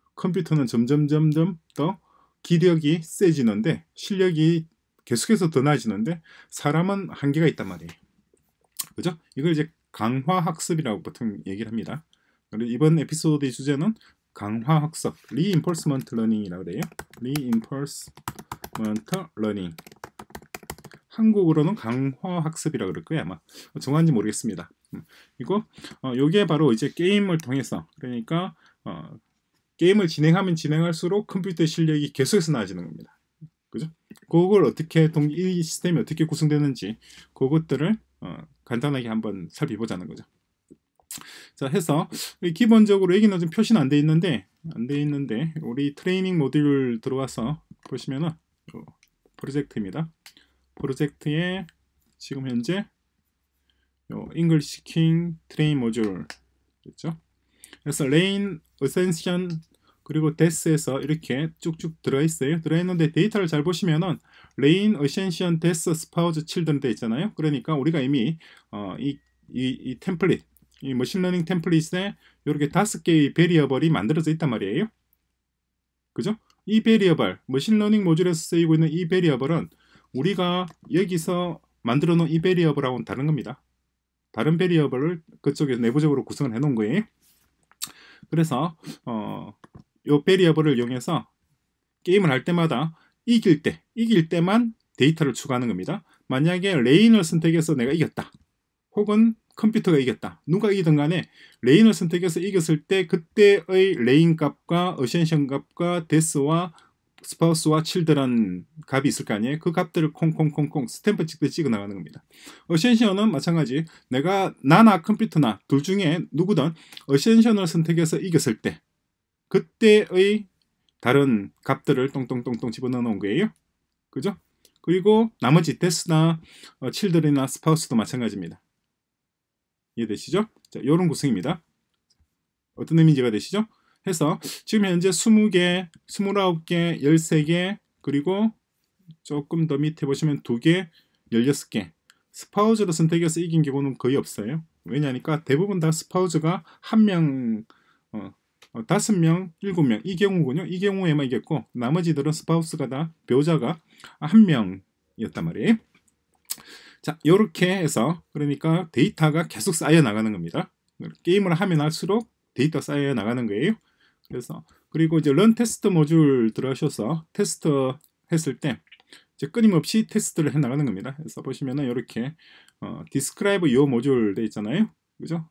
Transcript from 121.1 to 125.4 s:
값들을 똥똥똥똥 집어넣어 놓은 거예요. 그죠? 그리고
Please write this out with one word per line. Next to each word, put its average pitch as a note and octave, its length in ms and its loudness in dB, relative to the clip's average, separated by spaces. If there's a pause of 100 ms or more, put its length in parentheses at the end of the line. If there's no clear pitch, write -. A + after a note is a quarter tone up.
값들을 C3+ 480 -2
똥똥똥똥 B2 640 -6
집어넣어 B2 300 -6
놓은 G#2+ 180 -4
거예요. C3+ 300 -2 (600)
그죠? F3 260 -6 (460)
그리고 G#3+ 480 2 (100)